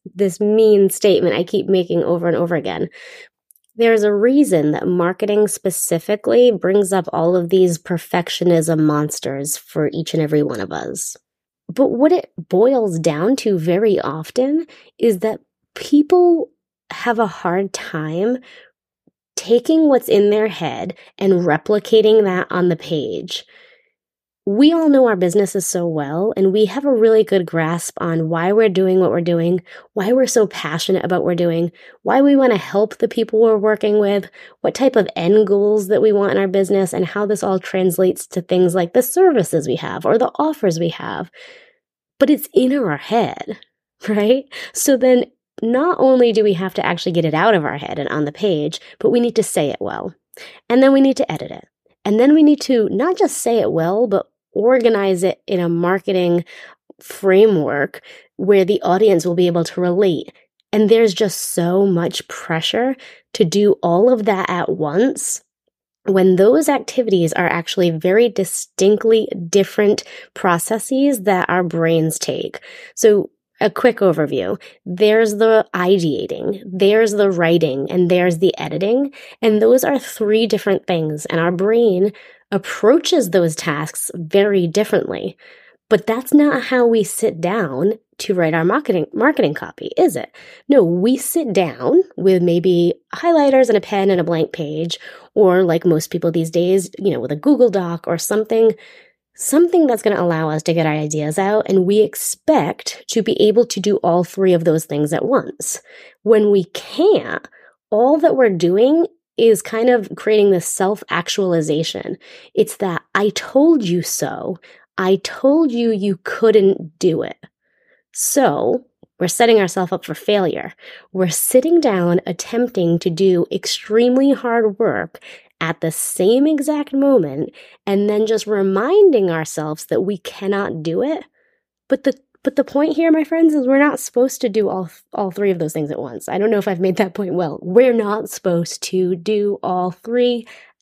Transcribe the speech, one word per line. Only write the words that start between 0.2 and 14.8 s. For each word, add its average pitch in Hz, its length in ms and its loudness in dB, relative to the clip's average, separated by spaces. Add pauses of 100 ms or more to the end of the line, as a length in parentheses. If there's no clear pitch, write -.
mean 208 500 4
statement 175 460 2
I 170 80 -2
keep - 240 -4
making 180 340 0
over 170 240 -2
and 165 100 0
over 170 200 -2
again. 92 320 -6 (880)
There's 226 260 2
a 208 100 2
reason 202 600 2
that - 160 -4
marketing 190 580 0
specifically 208 1040 0
brings 190 420 0
up 185 200 0
all 170 240 0
of 175 120 -2
these 185 300 2
perfectionism 170 1000 -2
monsters 147 760 -2
for - 360 -4
each 165 220 -8
and 160 80 0
every 147 200 0
one 120 180 -4
of 95 120 -10
us. - 440 -10 (520)
But 254 240 0
what 269 180 2
it - 260 0
boils 208 600 0
down 170 380 0
to 202 200 -2
very 180 440 0
often 254 640 -4 (320)